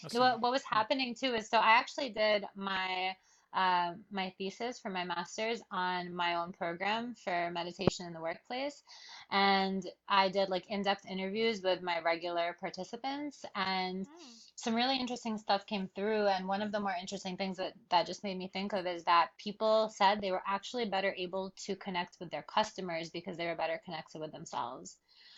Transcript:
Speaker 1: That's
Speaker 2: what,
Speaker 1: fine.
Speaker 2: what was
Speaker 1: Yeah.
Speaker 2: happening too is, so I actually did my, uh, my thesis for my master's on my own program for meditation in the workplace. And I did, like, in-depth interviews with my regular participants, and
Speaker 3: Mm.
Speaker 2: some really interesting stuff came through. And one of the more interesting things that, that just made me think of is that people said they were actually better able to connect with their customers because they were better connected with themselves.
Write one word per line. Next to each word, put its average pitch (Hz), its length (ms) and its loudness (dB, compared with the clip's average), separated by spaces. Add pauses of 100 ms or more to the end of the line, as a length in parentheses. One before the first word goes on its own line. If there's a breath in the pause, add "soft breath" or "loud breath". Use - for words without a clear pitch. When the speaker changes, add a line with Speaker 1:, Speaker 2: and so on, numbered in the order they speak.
Speaker 1:
That's 160 120 -8
Speaker 2:
what, 247 200 6
Speaker 1:
fine. 226 60 -6
Speaker 2:
what 240 120 2
was 269 100 0
Speaker 1:
Yeah. - 160 0
Speaker 2:
happening 254 380 0
too 254 180 0
is, 214 140 -2
so 233 100 4
I 220 140 8
actually 269 380 4
did 214 440 2
my, 185 640 -2 (360 soft breath)
uh, 180 420 4 (180)
my 190 260 -2
thesis 233 400 -4
for 226 120 -8
my 185 120 -2
master's 220 580 -2 (120)
on 180 420 -2
my 175 220 0
own 170 160 -2
program 202 640 -2
for 175 340 0
meditation 175 560 -2
in 170 60 -10
the 165 80 -10
workplace. 247 640 -6 (480 loud breath)
And 196 520 4 (240)
I 196 200 6
did, 190 200 2
like, 185 200 -2
in-depth 196 380 0
interviews 196 540 -2
with 185 220 2
my 175 160 -2
regular 170 640 0
participants, 269 840 -6 (120)
and 190 500 0
Speaker 3:
Mm. 277 480 -20
Speaker 2:
some 226 200 0
really 254 240 2
interesting 233 380 -4
stuff 202 300 0
came 196 220 -4
through. 208 400 0
And 185 180 2
one 196 160 0
of 214 80 -2
the 208 80 -2
more 202 160 -2
interesting 185 420 -6
things 190 200 -4
that, 180 180 -4 (140)
that 170 180 4
just 175 160 -8
made 190 160 -4
me 185 100 -6
think 196 240 -4
of 180 140 0
is 170 180 -4
that 170 320 6
people 220 520 2
said 208 320 4
they 196 100 -2
were 185 160 0
actually 196 380 -2
better 190 320 0
able 190 340 -4 (140)
to 202 100 -4
connect 185 460 -6
with 175 100 -10
their 147 120 -6
customers 175 680 -2
because 175 260 -8
they 170 100 -4
were 165 100 -2
better 165 280 -2
connected 160 360 -10
with 156 100 -8
themselves. 151 680 -10 (400 loud breath)